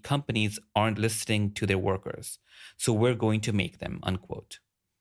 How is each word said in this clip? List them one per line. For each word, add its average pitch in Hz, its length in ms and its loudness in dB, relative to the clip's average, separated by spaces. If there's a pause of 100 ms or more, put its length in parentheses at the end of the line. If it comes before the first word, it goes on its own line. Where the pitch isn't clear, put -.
companies 110 560 0 (180)
aren't 107 220 2
listening 107 560 0
to 107 140 -2
their 98 100 2
workers. - 640 -4 (360)
So - 160 0
we're 117 220 4
going 110 280 2
to 107 120 -2
make - 240 0
them," - 240 -8
unquote. - 580 -6 (420)